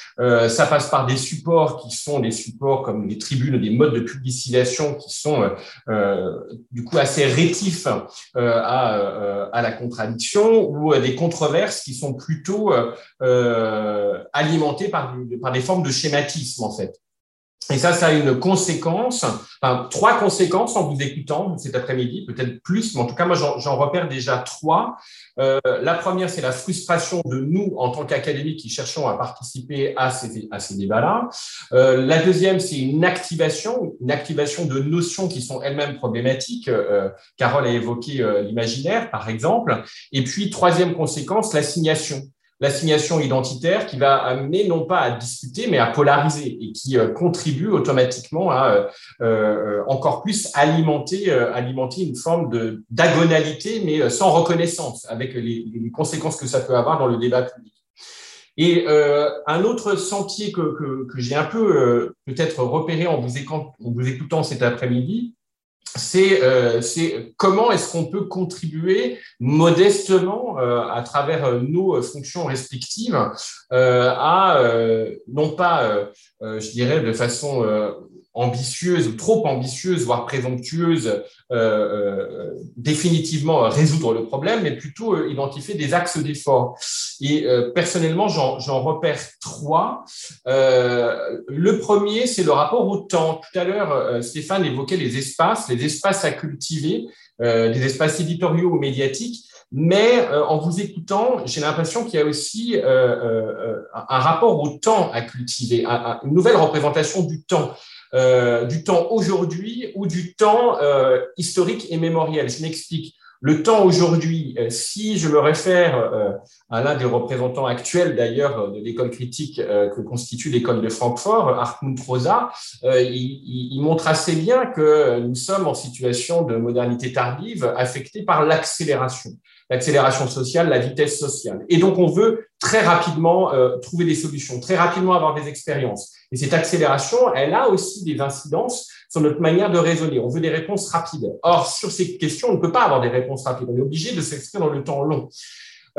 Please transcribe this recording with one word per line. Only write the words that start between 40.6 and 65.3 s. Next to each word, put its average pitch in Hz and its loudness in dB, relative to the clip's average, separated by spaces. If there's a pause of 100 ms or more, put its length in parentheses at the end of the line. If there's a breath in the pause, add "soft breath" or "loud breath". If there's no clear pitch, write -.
conséquence, 160 -2
l'assignation. 156 0 (380)
L'assignation 151 2
identitaire 135 0
qui 139 -8
va 139 6
amener 139 0
non 165 0
pas 175 2
à 120 0
discuter, 131 -8
mais 170 2
à 117 2
polariser 147 2
et 110 -10
qui, 131 -2
euh, 113 4
contribue 170 0
automatiquement 147 0
à, 131 4
euh, 101 2 (340 loud breath)
euh, 107 0
encore - -2
plus - -4
alimenter, 156 2
euh, 123 2
alimenter 127 -4
une 143 -4
forme 165 -2
de, 113 -4
d'agonalité, 160 2
mais, 151 2
euh, 120 2
sans 190 4
reconnaissance, 170 0
avec 123 -8
les, 117 -6
les 117 -6
conséquences 156 -4
que 131 -8
ça 131 0
peut 127 0
avoir 156 2
dans 165 0
le 120 2
débat 123 2
public. - -12 (800 loud breath)
Et, 170 4
euh, 147 4 (160)
un 160 2
autre 220 0
sentier 202 -4
que, 160 -2
que, 131 -6
que 127 -6
j'ai 120 -4
un 147 0
peu, 202 2
euh, 120 2 (100)
peut-être 139 -2
repéré 160 0
en 156 0
vous 123 -6
écoutant, 151 -8 (100)
en 120 -4
vous 123 -2
écoutant 156 -2
cet 127 -4
après-midi, 127 -2 (600)